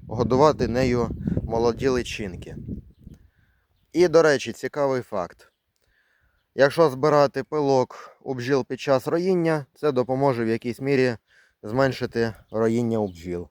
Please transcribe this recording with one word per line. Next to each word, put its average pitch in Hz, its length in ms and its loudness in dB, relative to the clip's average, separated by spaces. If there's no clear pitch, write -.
годувати 123 600 2
нею 120 400 0
молоді 113 460 0
личинки. 107 680 -6
І, 175 160 4
до 160 140 6
речі, 131 300 2
цікавий 135 500 -2
факт. - 500 -8
Якщо 143 360 4
збирати 135 540 2
пилок 139 760 -2
у 135 120 -8
бджіл 123 300 -2
під 131 160 -8
час 135 260 0
роїння, 165 680 0
це 147 180 -2
допоможе 127 520 0
в 110 40 0
якійсь 113 320 -4
мірі 131 360 2
зменшити 117 720 -2
роїння 113 480 0
у 104 100 -2
бджіл. 87 420 -10